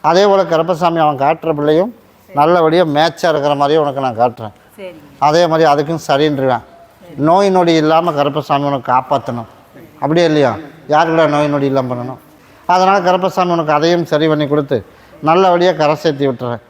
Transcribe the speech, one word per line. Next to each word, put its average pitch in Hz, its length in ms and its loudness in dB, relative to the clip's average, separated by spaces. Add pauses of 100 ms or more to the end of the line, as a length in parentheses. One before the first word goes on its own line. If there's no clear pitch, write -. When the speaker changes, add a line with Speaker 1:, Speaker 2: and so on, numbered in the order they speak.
Speaker 1:
அதே 175 260 2
போல 196 180 2
கருப்பசாமி 165 540 -2
அவன் 151 200 0
காட்டுற 160 360 -2
பிள்ளையும் 156 420 0 (380)
நல்லபடியா 165 480 2
மேட்சா 160 460 0
இருக்கிற 147 260 0
மாதிரியே 143 260 0
உனக்கு 139 200 -4
நான் 127 180 -4
காட்டுறேன். 117 340 -2 (260)
Speaker 2:
சரிங்க. 196 160 -18 (240)
Speaker 1:
அதே 156 280 2
மாதிரி 160 240 2
அதுக்கும் 147 360 0
சரின்றுவேன். 135 560 0 (540)
நோய் 175 340 2
நொடி 180 240 2
இல்லாம 160 380 2
கருப்பசாமி 143 520 -2
உனக்கு 139 280 -4
காப்பாத்தணும். 123 520 -2 (560)
அப்படியே 165 260 0
இல்லையா? 143 300 0 (320)
யாருக்குடா 160 400 2
நோய் 147 200 0
நொடி 143 180 -2
இல்லாம 131 280 -2
பண்ணணும்? 123 240 -10 (480)
அதனால 185 340 2
கருப்பசாமி 180 500 0
உனக்கு 160 220 0
அதையும் 165 320 2
சரி 156 240 0
பண்ணி 151 200 0
கொடுத்து 139 360 -2 (380)
நல்லபடியா 175 500 2
கரை 156 300 0
சேர்த்தி 143 260 -2
விட்டுறேன். 120 420 -6